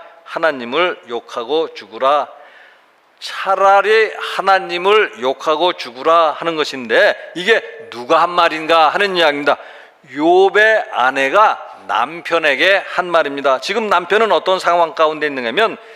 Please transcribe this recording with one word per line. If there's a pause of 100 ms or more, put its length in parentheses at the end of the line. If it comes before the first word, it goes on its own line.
(220)
하나님을
욕하고
죽으라." (920)
차라리 (240)
하나님을
욕하고
죽으라
하는
것인데, (180)
이게 (300)
누가
한
말인가
하는
이야기입니다. (560)
욥의
아내가 (280)
남편에게
한
말입니다.
지금
남편은
어떤
상황
가운데
있는가
하면, (200)